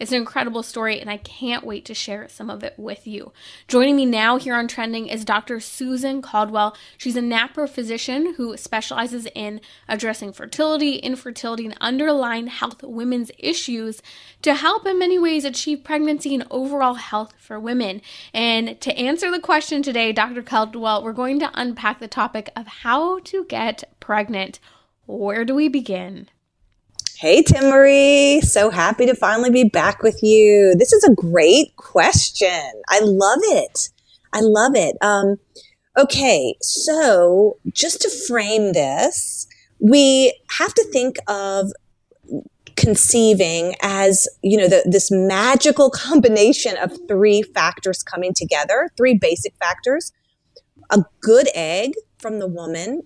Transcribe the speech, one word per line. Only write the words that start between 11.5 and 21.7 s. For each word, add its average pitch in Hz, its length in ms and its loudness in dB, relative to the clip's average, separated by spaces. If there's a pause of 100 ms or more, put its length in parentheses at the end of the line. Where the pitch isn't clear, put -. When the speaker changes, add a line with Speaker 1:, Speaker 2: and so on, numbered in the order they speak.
Speaker 1:
and 214 140 -16
underlying 247 680 -2
health - 340 -10
women's 240 560 -6
issues 226 640 -8 (400)
to 285 120 2
help 320 320 -2
in 381 120 -2
many 359 220 0
ways 320 240 0
achieve 285 400 -8
pregnancy 302 500 -4
and 247 160 -6
overall 262 440 -4
health 220 420 -10
for 214 240 -18
women. 220 400 -6 (320)
And 226 480 -4
to 254 160 -6
answer 302 340 -4
the 349 80 -4
question 302 440 -2
today, 233 300 -4
Doctor 233 300 -4
Caldwell, 220 640 -4
we're 226 80 -10
going 254 280 -4
to - 120 -4
unpack 240 460 -6